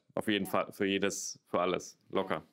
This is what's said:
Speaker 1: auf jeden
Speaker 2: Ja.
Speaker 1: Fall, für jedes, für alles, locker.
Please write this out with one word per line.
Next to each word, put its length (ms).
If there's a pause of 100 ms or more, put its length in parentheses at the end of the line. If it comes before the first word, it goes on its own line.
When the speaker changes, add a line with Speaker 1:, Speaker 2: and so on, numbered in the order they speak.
(160)
Speaker 1:
auf 140
jeden 160
Speaker 2:
Ja. 60
Speaker 1:
Fall, 200
für 140
jedes, 640
für 120
alles, 400 (100)
locker. 440